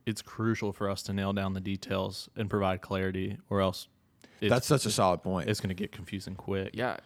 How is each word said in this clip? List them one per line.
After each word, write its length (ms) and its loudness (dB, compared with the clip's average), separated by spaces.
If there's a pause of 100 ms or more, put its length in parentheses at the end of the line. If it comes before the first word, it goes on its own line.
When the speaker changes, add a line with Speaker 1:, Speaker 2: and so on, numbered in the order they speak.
Speaker 1:
it's 160 -2
crucial 520 0
for 160 -2
us 140 -2
to 100 -4
nail 200 0
down 200 0
the 80 -2
details 760 -4
and 140 -2
provide 320 2
clarity, 560 -2 (120)
or 120 4
else 260 2 (520)
it's 100 2
Speaker 2:
That's 160 4
such 220 4
a 40 2
solid 300 4
point. 280 0
Speaker 1:
it's 100 0
gonna 160 -4
get 160 -6
confusing 440 -8
quick. 380 -4
Speaker 3:
Yeah, 320 -2